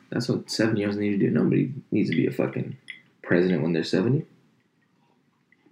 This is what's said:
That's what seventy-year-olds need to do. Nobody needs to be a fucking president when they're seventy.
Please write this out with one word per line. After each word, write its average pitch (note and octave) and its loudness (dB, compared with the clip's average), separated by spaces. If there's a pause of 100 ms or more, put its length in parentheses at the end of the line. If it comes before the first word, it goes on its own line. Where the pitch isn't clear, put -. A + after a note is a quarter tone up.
(100)
That's - -4
what - -2
seventy-year-olds G#2 0
need G#2 0
to G2+ 2
do. - 2
Nobody F#2+ 2 (200)
needs - 0
to - -2
be - 2
a - -2
fucking - -4 (460)
president F2+ 2
when E2+ 0
they're D#2 0
seventy. A#2+ 0 (1500)